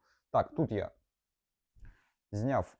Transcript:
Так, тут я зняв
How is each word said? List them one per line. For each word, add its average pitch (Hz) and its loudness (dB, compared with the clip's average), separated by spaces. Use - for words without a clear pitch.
Так, - 2
тут 160 0
я 95 -2
зняв 104 0